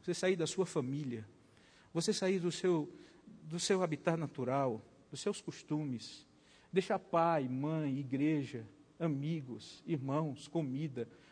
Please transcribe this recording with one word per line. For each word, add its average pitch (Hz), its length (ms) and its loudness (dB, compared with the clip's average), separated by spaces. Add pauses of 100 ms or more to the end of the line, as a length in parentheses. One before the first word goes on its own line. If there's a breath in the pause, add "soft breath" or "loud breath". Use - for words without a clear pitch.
você - 140 -2
sair 190 220 2
da 165 100 2
sua 185 180 0
família, 131 640 -2 (640 soft breath)
você 170 200 2
sair 196 260 2
do 175 140 0
seu, 165 360 2 (540 loud breath)
do 156 160 -8
seu 185 240 2
habitat 165 340 0
natural, 135 640 0 (300)
dos 139 100 -10
seus 208 200 -2
costumes, - 840 -6 (480 soft breath)
Deixar 190 240 4
pai, 165 480 4
mãe, 143 540 0
igreja, 135 680 0 (320)
amigos, 143 880 -2
irmãos, 147 640 -2
comida, 135 600 -2 (240 loud breath)